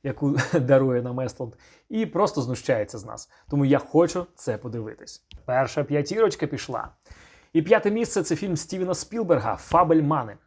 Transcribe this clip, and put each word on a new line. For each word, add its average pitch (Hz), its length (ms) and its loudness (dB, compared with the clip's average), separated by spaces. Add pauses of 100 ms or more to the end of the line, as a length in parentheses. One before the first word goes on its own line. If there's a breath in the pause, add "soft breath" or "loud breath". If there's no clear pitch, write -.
яку 139 340 -2 (100)
<laughs> - 60 -6
дарує 135 500 4
нам 123 180 -6
Естлунд, 123 320 -8 (360 soft breath)
і 220 180 -2
просто 156 360 0
знущається 120 560 -2
з 101 60 -14
нас. 110 260 -16 (200 soft breath)
Тому 143 140 2
я 139 140 6
хочу 170 560 2
це 110 240 -6
подивитись. 113 680 -12 (200)
Перша 131 400 0
п'ятірочка 151 640 0
пішла. 127 420 -8 (640 soft breath)
І 160 100 4
п'яте 202 280 2
місце — 214 320 -2
це 160 140 -2
фільм 185 200 -4
Стівена 185 380 -4
Спілберга 160 640 0
«Фабельмани». 156 800 2 (100)